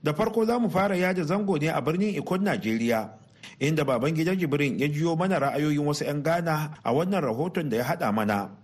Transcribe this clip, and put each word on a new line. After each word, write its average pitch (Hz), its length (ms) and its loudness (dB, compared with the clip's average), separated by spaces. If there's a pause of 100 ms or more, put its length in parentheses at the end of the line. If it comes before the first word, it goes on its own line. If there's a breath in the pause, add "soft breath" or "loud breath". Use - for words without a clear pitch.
Da 156 100 0
farko 220 320 0
za 233 140 2
mu 226 100 2
fara 190 260 2
yada 185 300 0
zango 196 340 0
ne 151 80 0
a 147 140 0
birnin 180 340 0
Ikon, 185 320 -2
Najeriya, 113 640 0 (480 loud breath)
inda 151 240 2
Babangida 160 540 0
Jibrin 143 420 0
ya 143 80 2
jiyo 160 320 0
mana 185 220 2
ra'ayoyin 147 420 0
wasu 147 240 0
'yan 143 160 -2
Ghana 160 640 0
a 117 80 2
wannan 180 340 2
rahoton 151 420 -2
da 110 120 0
ya 123 100 -2
haɗa 127 220 0
mana. 104 500 0